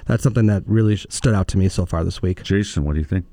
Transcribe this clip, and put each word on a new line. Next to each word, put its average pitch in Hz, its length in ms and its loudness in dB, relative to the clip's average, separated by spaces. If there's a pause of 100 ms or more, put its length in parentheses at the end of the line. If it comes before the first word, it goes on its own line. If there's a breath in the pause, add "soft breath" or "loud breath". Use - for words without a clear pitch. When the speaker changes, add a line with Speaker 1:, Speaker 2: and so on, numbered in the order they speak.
Speaker 1:
that's 117 180 0
something 113 240 2
that 104 200 2
really 107 300 2
sh-, - 120 -10
stood - 260 0
out 95 140 0
to - 100 0
me 95 100 4
so 92 180 -2
far 85 180 -2
this 90 160 -4
week. 92 220 -2
Speaker 2:
Jason, 98 420 0
what 73 80 -2
do 76 60 0
you 78 60 -2
think? 92 280 -2